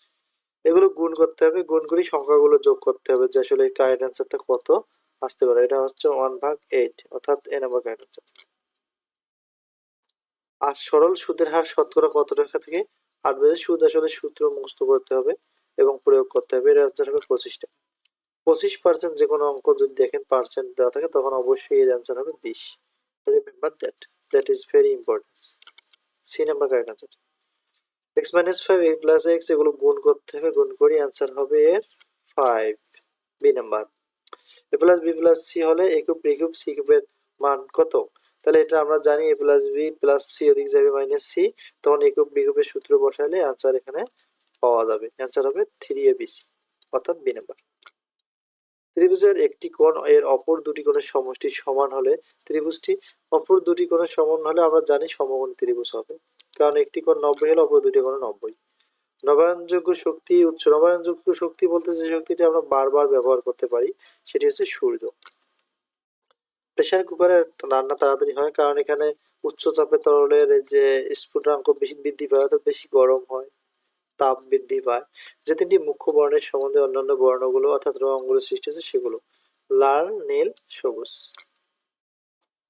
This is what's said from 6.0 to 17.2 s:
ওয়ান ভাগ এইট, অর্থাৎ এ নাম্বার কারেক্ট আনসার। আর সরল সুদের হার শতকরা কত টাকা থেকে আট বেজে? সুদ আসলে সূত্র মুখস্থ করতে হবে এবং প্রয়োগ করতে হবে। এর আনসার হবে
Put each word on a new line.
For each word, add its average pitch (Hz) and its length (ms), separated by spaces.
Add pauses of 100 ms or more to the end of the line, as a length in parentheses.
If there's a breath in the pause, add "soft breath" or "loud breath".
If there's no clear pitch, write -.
ওয়ান 131 300
ভাগ 147 180 (140)
এইট, 123 280 (140)
অর্থাৎ 143 360
এ 143 120
নাম্বার 123 220
কারেক্ট 113 240
আনসার। - 200 (2500)
আর 139 80 (120)
সরল 160 280
সুদের 160 380
হার 165 100
শতকরা 156 500
কত 147 200
টাকা 143 260
থেকে 160 200 (440)
আট 135 120
বেজে? 147 200
সুদ 165 280
আসলে 156 260
সূত্র - 400
মুখস্থ 143 340
করতে 131 320
হবে 131 180 (440)
এবং 135 160 (100)
প্রয়োগ 131 240
করতে - 300
হবে। 127 140
এর 143 80
আনসার 139 300
হবে 143 200